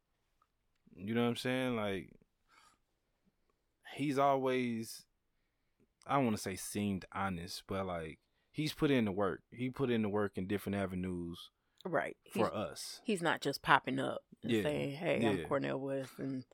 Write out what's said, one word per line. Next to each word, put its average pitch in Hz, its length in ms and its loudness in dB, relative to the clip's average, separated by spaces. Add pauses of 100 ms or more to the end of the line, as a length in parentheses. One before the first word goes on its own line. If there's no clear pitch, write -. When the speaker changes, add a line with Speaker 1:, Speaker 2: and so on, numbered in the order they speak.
(960)
Speaker 1:
You 101 200 -4
know 117 80 4
what 120 80 4
I'm 120 60 -2
saying? 127 400 0
Like, 98 340 -2 (1800)
he's 139 240 0
always, 127 840 2 (1000)
I 131 100 0
don't 131 100 4
wanna 110 120 2
say 95 180 -4
seemed 101 560 -2
honest, 92 540 -4
but, 95 200 -2
like, 82 320 -6 (320)
he's 151 240 -4
put 151 160 2
in 123 160 4
the 101 60 0
work. 92 380 0
He 127 200 -6
put 127 200 0
in 113 120 4
the 107 80 2
work 101 260 0
in 95 100 -2
different 101 300 -2
avenues 90 760 -4 (340)
Speaker 2:
Right. 160 320 -2 (160)
Speaker 1:
for 107 140 2
Speaker 2:
He's, 78 80 -2
Speaker 1:
us. - 500 -6
Speaker 2:
he's 190 180 0
not 151 180 2
just 139 220 -4
popping 135 360 4
up 131 240 -2 (200)
and - 100 0
Speaker 1:
Yeah. 107 100 6
Speaker 2:
saying, 143 340 0
"Hey, 143 300 2
I'm 101 120 4
Speaker 1:
Yeah. 80 80 -4
Speaker 2:
Cornel 139 340 0
West," 135 380 -6
and 135 360 -6